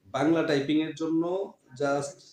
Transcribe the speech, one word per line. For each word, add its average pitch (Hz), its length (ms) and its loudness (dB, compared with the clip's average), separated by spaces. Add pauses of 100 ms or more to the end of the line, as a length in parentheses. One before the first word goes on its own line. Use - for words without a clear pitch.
বাংলা 156 360 2
টাইপিং 151 400 2
এর 156 120 -6
জন্য 165 600 -2 (240)
just 139 420 -2 (120)